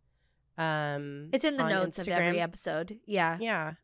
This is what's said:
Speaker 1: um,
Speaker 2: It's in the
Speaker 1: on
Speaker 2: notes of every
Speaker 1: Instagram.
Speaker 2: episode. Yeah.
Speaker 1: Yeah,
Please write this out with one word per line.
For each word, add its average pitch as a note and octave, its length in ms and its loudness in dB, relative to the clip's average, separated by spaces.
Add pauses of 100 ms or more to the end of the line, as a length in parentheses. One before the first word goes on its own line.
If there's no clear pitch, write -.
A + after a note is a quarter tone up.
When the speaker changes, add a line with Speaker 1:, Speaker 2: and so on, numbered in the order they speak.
(600)
Speaker 1:
um, D3 720 -2
Speaker 2:
It's B3+ 100 2
in D4 140 2
the B3+ 60 2
Speaker 1:
on A3 80 2
Speaker 2:
notes F#3 260 2
of F3+ 120 -2
every F3 280 2
Speaker 1:
Instagram. E3+ 60 2
Speaker 2:
episode. E3+ 640 -4
Yeah. E3+ 360 2
Speaker 1:
Yeah, E3+ 320 -2 (100)